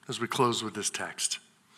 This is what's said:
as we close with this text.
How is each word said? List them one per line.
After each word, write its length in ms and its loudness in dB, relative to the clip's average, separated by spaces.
as 120 -6
we 80 2
close 360 4
with 120 -6
this 140 -2
text. 500 -4